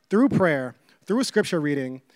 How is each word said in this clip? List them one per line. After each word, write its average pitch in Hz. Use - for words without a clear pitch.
through 240
prayer, 143
through 240
scripture -
reading. 139